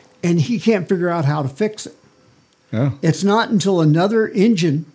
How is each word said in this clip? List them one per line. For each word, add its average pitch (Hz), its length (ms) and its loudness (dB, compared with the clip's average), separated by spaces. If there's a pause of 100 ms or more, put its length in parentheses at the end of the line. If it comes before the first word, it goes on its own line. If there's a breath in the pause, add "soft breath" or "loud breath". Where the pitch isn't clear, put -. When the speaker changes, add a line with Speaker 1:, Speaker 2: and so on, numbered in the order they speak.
(220 soft breath)
Speaker 1:
and 170 180 2
he 202 180 -2
can't 196 300 0
figure 180 200 0
out 170 160 -2
how 151 180 0
to 131 60 -4
fix 214 380 -6
it. - 100 -20 (760)
Speaker 2:
Yeah. 123 200 -2 (100)
Speaker 1:
It's 160 220 0
not 214 260 0
until 190 300 0
another 180 480 2
engine 175 680 0